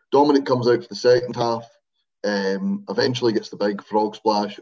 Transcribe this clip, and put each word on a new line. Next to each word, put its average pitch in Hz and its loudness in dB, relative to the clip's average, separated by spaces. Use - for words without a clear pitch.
Dominic 143 4
comes 123 0
out 120 2
for - -18
the - -14
second 123 2
half, 117 -4
um, 98 -2
eventually 117 0
gets - -4
the - -16
big 101 -4
frog 107 -2
splash 104 -2